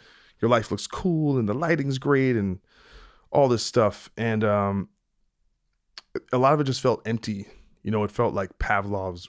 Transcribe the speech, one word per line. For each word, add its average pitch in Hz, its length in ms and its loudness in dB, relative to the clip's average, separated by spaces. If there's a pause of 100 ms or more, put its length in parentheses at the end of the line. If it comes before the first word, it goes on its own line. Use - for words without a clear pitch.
(420)
your 113 100 2
life 117 200 2
looks - 160 -6
cool, 156 500 0
and 113 100 0
the 104 60 -2
lighting's 143 440 -2
great, 135 380 2
and 98 240 0 (720)
all 139 180 4
this 120 140 2
stuff." - 520 0
And, 110 280 0
um, 101 460 0 (1400)
a 127 60 0
lot 135 160 4
of 151 80 2
it 143 40 2
just 131 160 -4
felt 123 260 0
empty. 110 400 -4 (340)
You 101 100 -6
know, 107 120 0
it 101 80 -4
felt 117 220 0
like 98 260 -6
Pavlov's 98 680 -4